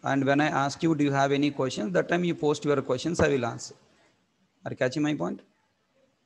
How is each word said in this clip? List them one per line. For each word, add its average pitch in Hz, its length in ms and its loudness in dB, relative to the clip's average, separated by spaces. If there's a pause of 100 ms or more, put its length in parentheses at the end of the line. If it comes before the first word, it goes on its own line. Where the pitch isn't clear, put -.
And 135 220 2
when 139 160 4
I 151 60 2
ask 139 360 -2
you, 165 100 4
"Do 143 120 0
you 139 80 0
have 139 180 2
any 143 180 2
questions?" 143 440 -4
that 160 160 0
time 175 160 0
you 170 100 0
post 147 300 0
your 143 160 2
questions, 139 400 -2
I 156 80 4
will 131 160 0
answer. 120 300 -8 (880)
Are 113 60 -8
you 113 100 -10
catching 131 220 -2
my 151 100 0
point? - 280 -6 (840)